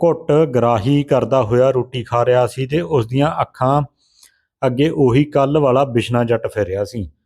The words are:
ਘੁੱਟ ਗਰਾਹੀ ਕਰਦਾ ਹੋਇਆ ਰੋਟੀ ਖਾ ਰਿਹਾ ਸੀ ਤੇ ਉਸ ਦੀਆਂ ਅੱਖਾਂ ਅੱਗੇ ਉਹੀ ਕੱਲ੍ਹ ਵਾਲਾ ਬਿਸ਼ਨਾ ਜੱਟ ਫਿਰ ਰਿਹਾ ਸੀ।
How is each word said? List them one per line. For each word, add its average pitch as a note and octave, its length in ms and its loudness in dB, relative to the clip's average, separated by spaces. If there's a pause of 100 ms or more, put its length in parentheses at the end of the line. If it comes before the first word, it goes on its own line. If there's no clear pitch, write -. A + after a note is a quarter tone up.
ਘੁੱਟ D#3+ 280 0
ਗਰਾਹੀ B2+ 720 2
ਕਰਦਾ C3 400 0
ਹੋਇਆ B2 280 2
ਰੋਟੀ B2 340 -4
ਖਾ A#2+ 200 -2
ਰਿਹਾ B2 220 2
ਸੀ C3 200 -8
ਤੇ D3+ 140 -4
ਉਸ B2+ 260 -2
ਦੀਆਂ C#3 240 0 (100)
ਅੱਖਾਂ C3+ 420 -2 (840)
ਅੱਗੇ C3 220 0
ਉਹੀ C#3 360 2
ਕੱਲ੍ਹ D3 340 0
ਵਾਲਾ C3+ 260 2
ਬਿਸ਼ਨਾ A#2+ 400 -2
ਜੱਟ A2+ 220 -2
ਫਿਰ G#2 200 -4
ਰਿਹਾ G2 180 -4
ਸੀ। G2+ 240 -10 (180)